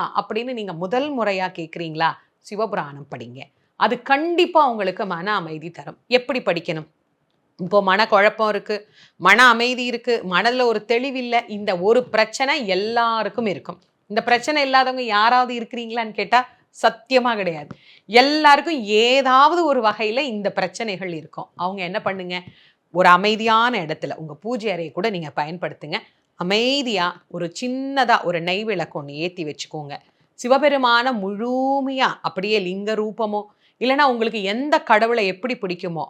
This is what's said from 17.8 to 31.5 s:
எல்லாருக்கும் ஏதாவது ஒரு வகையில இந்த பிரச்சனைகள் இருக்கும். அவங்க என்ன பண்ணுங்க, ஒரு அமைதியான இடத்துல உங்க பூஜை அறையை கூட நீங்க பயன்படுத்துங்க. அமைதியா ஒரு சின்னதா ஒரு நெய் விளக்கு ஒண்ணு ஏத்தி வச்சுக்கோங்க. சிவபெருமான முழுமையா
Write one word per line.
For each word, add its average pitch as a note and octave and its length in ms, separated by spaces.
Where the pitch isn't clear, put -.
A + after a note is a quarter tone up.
எல்லாருக்கும் C#4+ 760
ஏதாவது C4 840
ஒரு C#4 180
வகையில G#3+ 360
இந்த G#3+ 340
பிரச்சனைகள் F#3 600
இருக்கும். D#3 440
அவங்க F#3 260
என்ன F3+ 180
பண்ணுங்க, F3+ 420
ஒரு F3+ 160
அமைதியான A3 760
இடத்துல D#3 300
உங்க D3 200
பூஜை G#3+ 360
அறையை E3+ 220
கூட G3+ 180
நீங்க E3+ 260
பயன்படுத்துங்க. D#3 600
அமைதியா G#3+ 920
ஒரு E3+ 320
சின்னதா B3+ 600
ஒரு E3+ 180
நெய் F#3 240
விளக்கு E3+ 380
ஒண்ணு C#3+ 80
ஏத்தி E3+ 340
வச்சுக்கோங்க. D3 520
சிவபெருமான C4 720
முழுமையா B3+ 1000